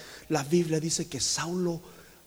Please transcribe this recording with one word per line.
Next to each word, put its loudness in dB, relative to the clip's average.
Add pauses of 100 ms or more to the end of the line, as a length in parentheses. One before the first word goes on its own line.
(280)
la 2
Biblia 4
dice -2
que -6
Saulo 0 (460)